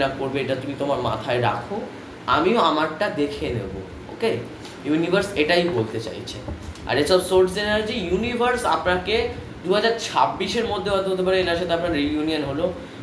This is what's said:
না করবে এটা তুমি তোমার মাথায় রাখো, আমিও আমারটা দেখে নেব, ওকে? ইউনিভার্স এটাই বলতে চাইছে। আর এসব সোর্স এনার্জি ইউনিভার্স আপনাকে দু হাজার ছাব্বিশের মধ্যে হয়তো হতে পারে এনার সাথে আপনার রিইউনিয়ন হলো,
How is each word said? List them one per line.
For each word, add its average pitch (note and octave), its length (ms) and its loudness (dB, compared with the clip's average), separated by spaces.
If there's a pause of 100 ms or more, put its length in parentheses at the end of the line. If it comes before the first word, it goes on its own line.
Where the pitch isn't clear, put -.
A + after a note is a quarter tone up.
না C3+ 60 2 (100)
করবে C3+ 260 -2
এটা C3 180 0
তুমি C#3 200 -6
তোমার C#3 260 0
মাথায় A#2+ 400 -2
রাখো, A#2+ 280 -4 (600)
আমিও F#3+ 220 4 (120)
আমারটা D#3 360 0 (140)
দেখে C#3+ 260 -2 (100)
নেব, G2 160 -6 (400)
ওকে? - 180 -2 (580)
ইউনিভার্স F3+ 400 2 (140)
এটাই F3 200 4 (140)
বলতে A2+ 300 -2
চাইছে। - 320 -10 (500)
আর B2 140 2
এসব F3+ 180 6 (100)
সোর্স F#3 220 6 (100)
এনার্জি G#3+ 320 0 (140)
ইউনিভার্স A#3 540 0 (140)
আপনাকে F3+ 380 0 (500)
দু E3+ 120 0
হাজার A3+ 180 4 (120)
ছাব্বিশের F#3+ 680 0
মধ্যে G3 220 -2
হয়তো F#3+ 180 2
হতে F#3 140 0
পারে F#3 180 4
এনার E3+ 160 2
সাথে E3+ 180 0
আপনার F3 220 0
রিইউনিয়ন D3+ 500 0
হলো, D3 140 -2 (380)